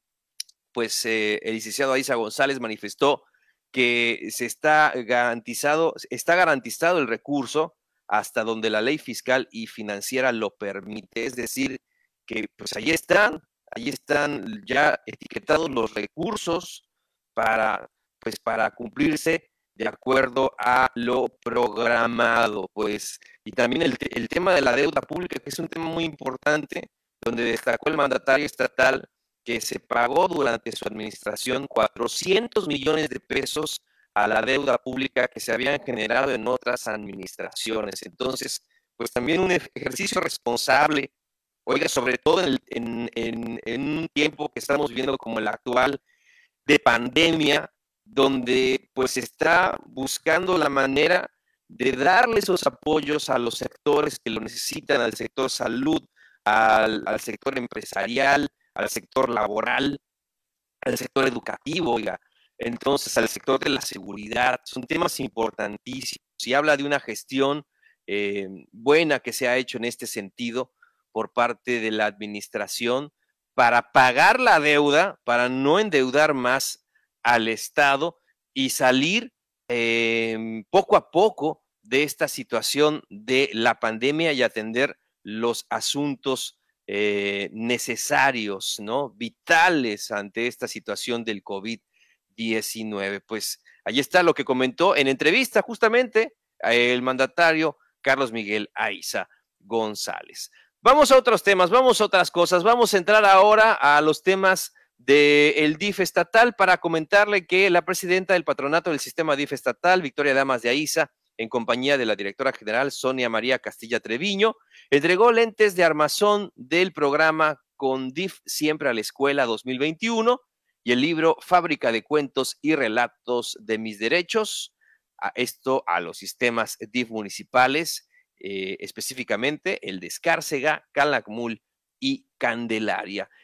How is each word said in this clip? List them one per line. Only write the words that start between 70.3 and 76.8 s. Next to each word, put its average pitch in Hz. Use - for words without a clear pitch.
por 110
parte 120
de 110
la 107
administración 107
para 120
pagar 143
la 214
deuda, 147
para 120
no 135
endeudar 147
más 127